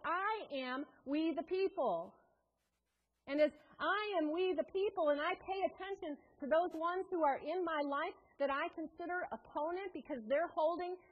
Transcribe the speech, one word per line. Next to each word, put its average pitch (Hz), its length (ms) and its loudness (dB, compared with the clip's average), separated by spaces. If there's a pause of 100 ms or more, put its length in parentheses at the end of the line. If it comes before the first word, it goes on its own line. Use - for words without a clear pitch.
I 381 500 -2
am 262 300 -4 (200)
we 311 300 2
the 330 80 -2
people. 262 680 0 (1120)
And 285 140 2
as 302 100 6 (280)
I 381 440 2
am 302 80 0
we 370 220 2
the 302 180 -2
people 381 380 2
and 294 100 4
I 339 240 0
pay 381 240 0
attention 381 500 -6 (220)
to 285 80 -4
those 330 260 4
ones 349 380 -2
who 339 120 2
are 277 200 6
in 349 200 -2
my 311 200 0
life 285 320 -2 (240)
that 277 100 2
I 302 240 -2
consider 339 580 -6
opponent 349 640 -4
because 269 340 -6
they're 320 280 0
holding 349 400 2 (160)